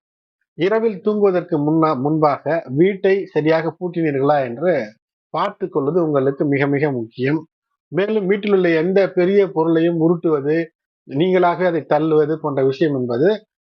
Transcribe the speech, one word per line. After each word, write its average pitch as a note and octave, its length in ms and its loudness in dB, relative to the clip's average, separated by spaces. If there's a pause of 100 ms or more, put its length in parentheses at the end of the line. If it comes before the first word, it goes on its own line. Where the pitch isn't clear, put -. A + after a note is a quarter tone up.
(600)
இரவில் G#3+ 400 0
தூங்குவதற்கு G3 580 0
முன்னா-, D#3 400 2
முன்பாக D3+ 640 0 (100)
வீட்டை F#3+ 400 2 (140)
சரியாக D#3+ 440 -2
பூட்டினீர்களா D#3 720 -2
என்று C3 300 -2 (600)
பார்த்து G3 340 -4
கொள்வது D3+ 340 -2
உங்களுக்கு C#3 440 0
மிக C#3 220 0
மிக C#3 240 0
முக்கியம். B2+ 480 -4 (520)
மேலும் G3+ 360 -2
வீட்டில் G3+ 280 0
உள்ள F#3 120 2 (120)
எந்த F#3 200 2 (120)
பெரிய F#3+ 360 2
பொருளையும் E3 540 0
உருட்டுவது, D#3+ 560 0 (500)
நீங்களாக F3+ 600 2
அதை E3 180 0
தள்ளுவது D#3 520 2
போன்ற C#3+ 260 -2
விஷயம் C#3+ 340 0
என்பது B2 320 0 (360)